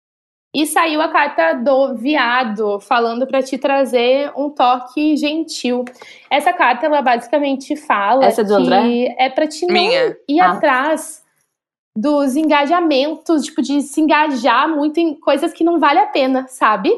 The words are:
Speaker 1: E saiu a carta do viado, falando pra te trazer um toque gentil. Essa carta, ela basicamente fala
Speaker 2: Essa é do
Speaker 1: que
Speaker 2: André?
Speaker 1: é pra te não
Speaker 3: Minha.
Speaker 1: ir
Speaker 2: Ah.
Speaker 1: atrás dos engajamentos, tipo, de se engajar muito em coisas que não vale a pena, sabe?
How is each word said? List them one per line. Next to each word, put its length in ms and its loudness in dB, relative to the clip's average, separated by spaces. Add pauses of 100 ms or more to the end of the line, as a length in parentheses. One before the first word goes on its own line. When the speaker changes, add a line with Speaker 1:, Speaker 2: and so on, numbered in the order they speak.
(560)
Speaker 1:
E 100 0
saiu 360 0
a 80 -2
carta 440 0
do 420 0
viado, 840 -2
falando 480 -2
pra 160 0
te 160 -8
trazer 760 0
um 140 -4
toque 640 0
gentil. 720 -4 (460)
Essa 200 2
carta, 360 0
ela 140 2
basicamente 760 -2
fala 500 0
Speaker 2:
Essa 160 2
é 20 0
do 120 2
Speaker 1:
que 80 4
Speaker 2:
André? 560 0
Speaker 1:
é 100 2
pra 160 -2
te 220 -6
não 60 0
Speaker 3:
Minha. 440 0 (100)
Speaker 1:
ir 120 0
Speaker 2:
Ah. 140 4
Speaker 1:
atrás 680 -2 (720)
dos 400 0
engajamentos, 1120 0
tipo, 160 -6
de 200 0
se 200 -4
engajar 680 2
muito 320 -2
em 200 0
coisas 340 0
que 100 -4
não 160 2
vale 200 4
a 80 2
pena, 400 -2
sabe? 500 0